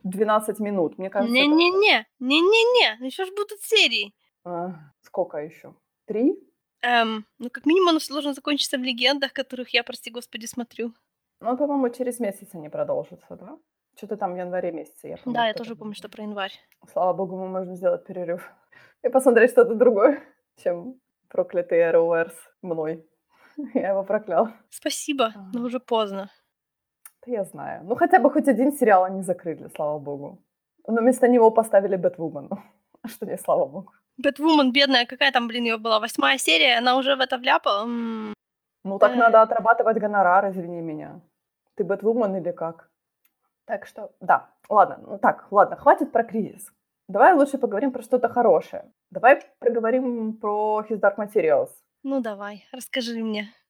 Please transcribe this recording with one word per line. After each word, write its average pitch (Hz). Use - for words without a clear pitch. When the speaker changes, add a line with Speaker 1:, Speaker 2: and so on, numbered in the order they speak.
Speaker 1:
двенадцать 208
минут. 202
Мне 190
кажется, 233
как-то 277
Speaker 2:
Не-не-не. 349
Не-не-не. 339
Ну 247
еще 269
ж 370
будут 415
серии. 233
Speaker 1:
А, 175
сколько -
еще? -
Три? 262
Speaker 2:
Эм, 226
ну, 240
как -
минимум, 339
он 311
должен 285
закончиться 277
в 254
"Легендах", 262
которых 254
я, 240
прости -
господи, 226
смотрю. 226
Speaker 1:
Ну, 247
по-моему, 277
через 240
месяц 202
они 151
продолжатся, 151
да? 233
Че-то 214
там 196
в 180
январе 180
месяце, -
я 170
помню, 247
Speaker 2:
Да, 233
я 214
Speaker 1:
кто-то 226
Speaker 2:
тоже 226
помню, 214
что -
Speaker 1:
говорил. -
Speaker 2:
про 214
январь. 202
Speaker 1:
Слава 180
богу, 185
мы 185
можем 185
сделать 180
перерыв 180
<laughs> -
и -
посмотреть 247
что-то 233
другое, 240
чем 185
проклятый 175
Arrowverse 165
мной. 160
<laughs> 285
Я 190
его 196
прокляла. 208
Speaker 2:
Спасибо, 269
но 240
Speaker 1:
А. 240
Speaker 2:
уже 247
поздно. 202
Speaker 1:
Да 247
я 208
знаю. 143
Ну, 208
хотя 349
бы 247
хоть 277
один 262
сериал 214
они 190
закрыли, 170
слава 151
богу. 143
Но 226
вместо 254
него 233
поставили 202
"Бэтвумен". 170
<laughs> -
А -
что -
не -
слава 156
богу? 156
Speaker 2:
"Бэтвумен", 285
бедная, 262
какая 269
там, 240
блин, 233
ее 226
была, 220
восьмая 269
серия, 302
она 247
уже 269
в 262
это 262
вляпала? 247
М. 226
Speaker 1:
Ну, 196
так 208
Speaker 2:
Эх. -
Speaker 1:
надо 226
отрабатывать 226
гонорар, 202
извини 175
меня. 156
Ты 214
"Бэтвумен" 202
или 175
как? 165
Так 208
что, -
да, 180
ладно, 185
ну 202
так, 262
ладно, 190
хватит 311
про 233
"Кризис". -
Давай 233
лучше 277
поговорим 233
про 247
что-то 247
хорошее. -
Давай 240
поговорим 233
про 214
His 214
Dark -
Materials. 160
Speaker 2:
Ну, 269
давай, 202
расскажи 233
мне. 214